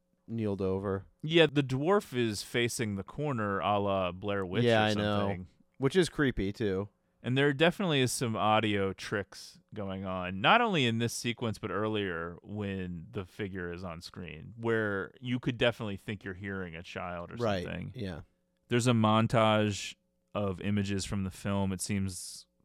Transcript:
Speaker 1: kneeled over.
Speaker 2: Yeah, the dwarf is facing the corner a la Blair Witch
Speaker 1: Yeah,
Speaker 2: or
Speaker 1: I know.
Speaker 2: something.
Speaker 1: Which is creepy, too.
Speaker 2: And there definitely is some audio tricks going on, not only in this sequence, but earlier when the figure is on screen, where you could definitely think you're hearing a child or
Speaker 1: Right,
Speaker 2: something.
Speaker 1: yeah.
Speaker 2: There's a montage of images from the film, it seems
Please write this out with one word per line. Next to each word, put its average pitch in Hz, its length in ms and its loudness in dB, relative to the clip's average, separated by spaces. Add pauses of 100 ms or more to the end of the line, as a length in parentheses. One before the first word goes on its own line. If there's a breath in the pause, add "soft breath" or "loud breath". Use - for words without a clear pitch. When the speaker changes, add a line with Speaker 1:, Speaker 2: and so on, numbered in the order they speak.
(280)
Speaker 1:
kneeled 107 340 -2
over. 95 440 0 (180)
Speaker 2:
Yeah, 160 240 6
the 143 160 2
dwarf 143 520 2
is 113 280 0
facing 117 520 0
the 95 80 -4
corner 110 560 -2
a 101 200 2
la 95 320 2
Blair 98 340 -4
Witch 95 180 0
Speaker 1:
Yeah, 113 200 6
Speaker 2:
or 107 60 4
Speaker 1:
I 107 40 4
know. 104 260 2
Speaker 2:
something. 95 280 -2 (300)
Speaker 1:
Which 135 180 0
is 180 120 4
creepy, 107 460 0
too. 101 360 -2 (320)
Speaker 2:
And 123 160 -2
there 143 160 4
definitely 165 480 2
is 123 100 4
some 113 240 -2
audio 104 580 2
tricks - 640 -6 (160)
going 98 320 -6
on, 92 360 -4
not 190 200 6
only 185 240 2
in 113 140 2
this 117 120 0
sequence, 113 460 -4
but 104 140 -6
earlier 92 720 -2
when 95 680 -6
the 104 140 -6
figure 90 480 -8
is 87 100 -12
on 85 180 -10
screen, 87 560 -14
where 110 640 0
you 123 200 -4
could 135 180 -2
definitely 113 400 0
think 104 260 -10
you're 95 120 -8
hearing 95 400 -8
a 85 80 -12
child 87 480 -8
or - 40 -14
Speaker 1:
Right, 104 300 0
Speaker 2:
something. 87 300 -8
Speaker 1:
yeah. 92 260 -8 (460)
Speaker 2:
There's 120 200 2
a 127 40 6
montage 110 1040 4 (400)
of 98 260 -2
images 101 440 0
from 98 180 -4
the 92 80 -4
film, 98 420 -2
it 90 80 -6
seems 98 640 -6 (200)